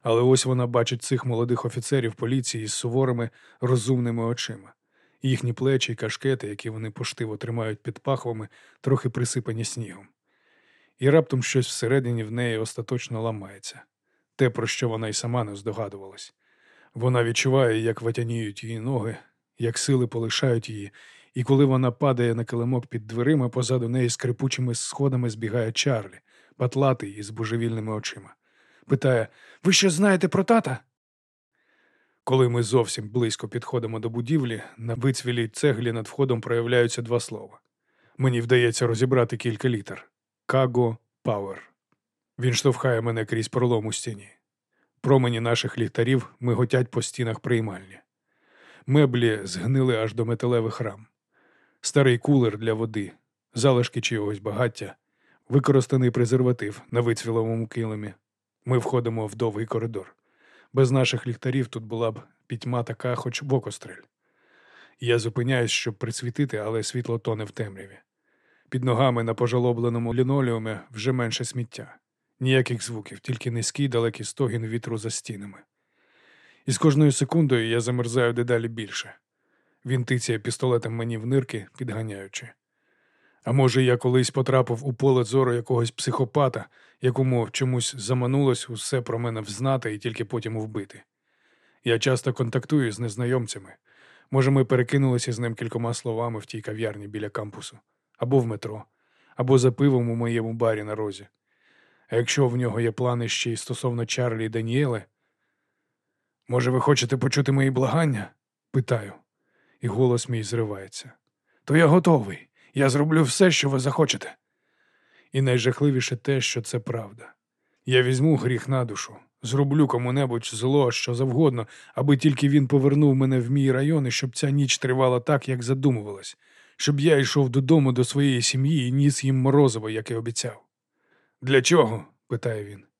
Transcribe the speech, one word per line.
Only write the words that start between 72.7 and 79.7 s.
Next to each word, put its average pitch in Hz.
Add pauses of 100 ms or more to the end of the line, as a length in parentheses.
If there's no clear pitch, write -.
звуків, 110
тільки 120
низький 120
далекий 117
стогін 117
вітру 113
за 110
стінами. 101 (1080)
І 135
з -
кожною 151
секундою 127
я 117
замерзаю 120
дедалі 120
більше. 113 (720)